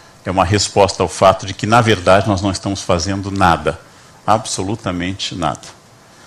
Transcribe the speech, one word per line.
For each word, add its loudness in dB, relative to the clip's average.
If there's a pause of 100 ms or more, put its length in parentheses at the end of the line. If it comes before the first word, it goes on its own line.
(260)
é -8
uma 2
resposta 0
ao 0
fato 4
de -10
que, -8
na 4
verdade, 4
nós 0
não -2
estamos -6
fazendo -4
nada. 0 (480)
Absolutamente -4
nada. -6 (640)